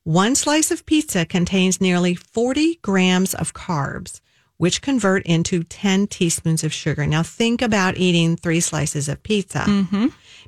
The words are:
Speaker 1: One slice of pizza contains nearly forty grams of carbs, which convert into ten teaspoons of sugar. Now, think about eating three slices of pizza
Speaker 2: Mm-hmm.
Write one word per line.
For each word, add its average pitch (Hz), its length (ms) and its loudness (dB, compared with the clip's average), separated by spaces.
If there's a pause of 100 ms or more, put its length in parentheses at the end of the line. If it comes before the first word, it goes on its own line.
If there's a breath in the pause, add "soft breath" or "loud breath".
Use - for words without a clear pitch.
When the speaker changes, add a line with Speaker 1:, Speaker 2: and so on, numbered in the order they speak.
Speaker 1:
One 185 320 2
slice 302 360 2
of - 160 -4
pizza 302 380 0
contains 185 560 0
nearly 180 340 2
forty 269 680 -2
grams 185 540 2
of - 180 -6
carbs, - 680 -8 (360)
which 175 240 0
convert 202 440 0
into 170 380 0
ten 196 440 0
teaspoons 160 560 -2
of 156 100 -4
sugar. 147 320 -4
Now, 151 180 0
think 233 380 -2
about 208 360 0
eating 170 380 2
three 170 240 -2
slices 151 480 -2
of 143 160 -6
pizza - 360 -2
Speaker 2:
Mm-hmm. 202 480 0 (400 loud breath)